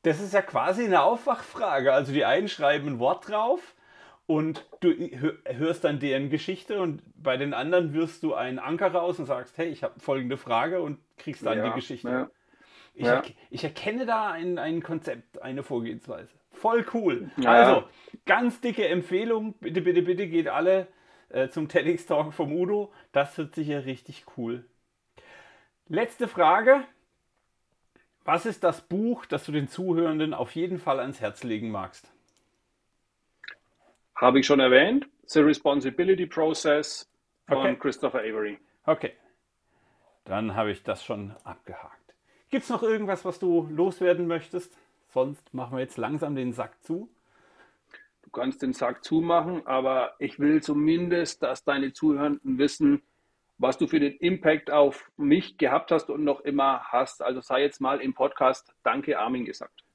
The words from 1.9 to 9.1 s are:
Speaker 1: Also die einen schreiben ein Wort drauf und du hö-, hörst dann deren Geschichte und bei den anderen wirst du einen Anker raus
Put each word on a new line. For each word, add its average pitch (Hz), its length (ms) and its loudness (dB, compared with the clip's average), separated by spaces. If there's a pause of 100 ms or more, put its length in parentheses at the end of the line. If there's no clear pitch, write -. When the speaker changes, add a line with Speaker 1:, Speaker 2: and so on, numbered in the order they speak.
Speaker 1:
Also 139 200 2
die 139 120 2
einen 165 240 2
schreiben 147 380 0
ein 135 140 -6
Wort 139 280 0
drauf 226 460 -2 (520)
und 156 380 -2 (160)
du 180 100 4
hö-, 139 560 -4
hörst 160 380 -4
dann 147 140 0
deren 135 320 -2
Geschichte 185 500 -6
und 160 220 -4 (180)
bei 131 160 0
den 143 180 -4
anderen 156 380 0
wirst 160 300 -2
du 156 120 -2
einen 127 240 -4
Anker 170 340 -2
raus 175 260 0